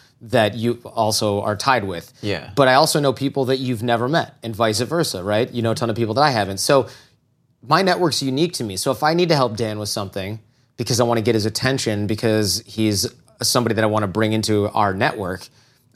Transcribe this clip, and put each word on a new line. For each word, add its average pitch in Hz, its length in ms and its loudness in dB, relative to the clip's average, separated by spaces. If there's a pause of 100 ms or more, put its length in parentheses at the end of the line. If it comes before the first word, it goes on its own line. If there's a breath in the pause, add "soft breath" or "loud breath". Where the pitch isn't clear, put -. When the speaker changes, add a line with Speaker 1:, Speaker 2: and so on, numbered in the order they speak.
(220 soft breath)
Speaker 1:
that 110 320 2
you 117 200 -2 (100)
also 107 580 0
are 107 140 -2
tied 123 280 0
with. 87 280 -8 (100)
Speaker 2:
Yeah. 92 320 -6
Speaker 1:
But 135 140 6
I 127 60 6
also 151 260 4
know 139 120 2
people 135 340 -4
that 131 120 0
you've 127 240 -4
never 120 260 0
met, 151 360 -2
and 110 100 -8
vice 110 260 0
versa, 123 440 -2
right? 107 280 0
You 120 100 -4
know 113 100 0
a - 20 0
ton 113 160 -2
of 107 60 -4
people 110 180 -2
that 131 80 4
I 151 80 4
haven't. 98 280 -2
So 135 280 4 (800 loud breath)
my 156 160 4
network's 175 400 0
unique 143 320 0
to 131 100 -6
me. 98 120 -6
So 135 160 -2
if 131 100 -4
I 151 100 2
need 175 180 2
to 160 60 4
help 120 200 0
Dan 107 240 -4
with 104 80 -6
something 101 500 -6 (380)
because 123 240 -2
I 123 40 6
wanna 117 180 2
get 113 120 2
his 110 120 0
attention 110 600 -2
because 107 580 0
he's 107 420 0 (360)
somebody 113 320 2
that 110 100 2
I 110 40 2
wanna 107 180 0
bring 107 260 0
into 104 360 0
our 104 260 2
network, 95 540 -4 (480 soft breath)